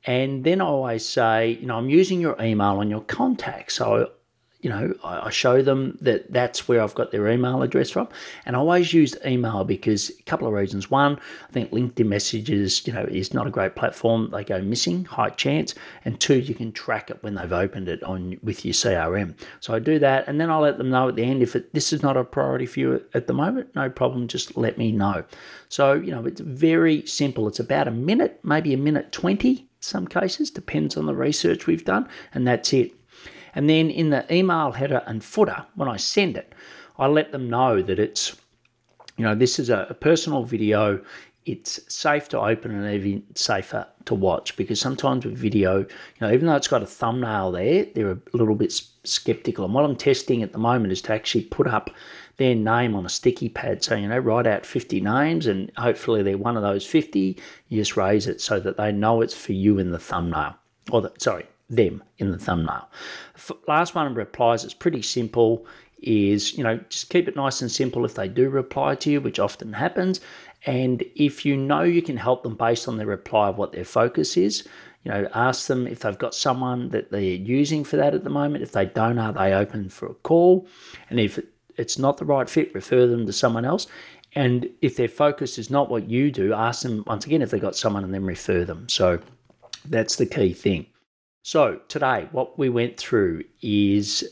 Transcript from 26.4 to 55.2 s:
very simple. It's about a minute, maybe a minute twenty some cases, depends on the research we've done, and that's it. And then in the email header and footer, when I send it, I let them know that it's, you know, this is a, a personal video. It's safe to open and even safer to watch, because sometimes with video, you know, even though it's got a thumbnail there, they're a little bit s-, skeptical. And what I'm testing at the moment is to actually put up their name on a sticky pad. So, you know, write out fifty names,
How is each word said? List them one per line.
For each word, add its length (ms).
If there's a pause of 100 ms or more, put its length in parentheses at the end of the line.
very 680
simple. 400
It's 120
about 280
a 40
minute, 520
maybe 300
a 40
minute 340
twenty 560 (120)
some 260
cases, 460
depends 440
on 120
the 80
research 500
we've 180
done, 240 (280)
and 120
that's 240
it. 220 (600)
And 160
then 200
in 220
the 220
email 380
header 360
and 140
footer, 440 (100)
when 140
I 80
send 400
it, 160 (440)
I 100
let 240
them 180
know 320
that 180
it's, 380 (800)
you 80
know, 100
this 240
is 100
a, 200
a 40
personal 500
video. 580 (440)
It's 360 (120)
safe 360
to 100
open 320
and 220
even 300 (120)
safer 520 (180)
to 100
watch, 400
because 240
sometimes 460
with 100
video, 440
you 80 (340)
know, 100
even 160
though 80
it's 140
got 140
a 20
thumbnail 680
there, 420
they're 180
a 80 (120)
little 240
bit 160
s-, 200 (120)
skeptical. 640
And 80
what 100
I'm 140
testing 460
at 100
the 60
moment 340
is 80
to 120
actually 320
put 220
up 220 (480)
their 180
name 400
on 100
a 40
sticky 400
pad. 340
So, 120
you 120
know, 100
write 300
out 180
fifty 360
names, 440